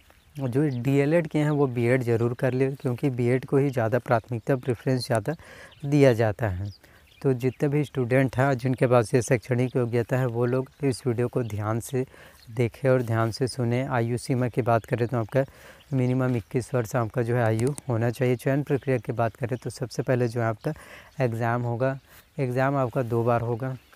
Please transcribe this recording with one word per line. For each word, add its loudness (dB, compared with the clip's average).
जो -2
डीएलएड 2
किए 0
हैं 2
वो 2
बीएड 2
ज़रूर 2
कर 0
ले, 2
क्योंकि -2
बीएड 0
को 0
ही 2
ज़्यादा 0
प्राथमिकता, 0
प्रेफरेंस -2
ज़्यादा -2
दिया 6
जाता 0
है। -6
तो 2
जितने -2
भी 0
स्टूडेंट 0
हैं 2
जिनके 0
पास 4
ये 4
शैक्षणिक 0
योग्यता 0
है 0
वो -2
लोग -2
इस -2
वीडियो 0
को -2
ध्यान -2
से -4
देखें 0
और 4
ध्यान 0
से -2
सुने। -2
आयु -2
सीमा -2
की -2
बात 2
करें -2
तो -4
आपका 0
मिनिमम 0
इक्कीस -4
वर्ष -2
आपका 0
जो 0
है 2
आयु 2
होना 0
चाहिए। 0
चयन -2
प्रक्रिया -2
की -6
बात -2
करें -4
तो -10
सबसे -6
पहले 2
जो -4
है 0
आपका -4
एग्ज़ाम 0
होगा, -2
एग्ज़ाम 0
आपका 0
दो 0
बार 2
होगा, -4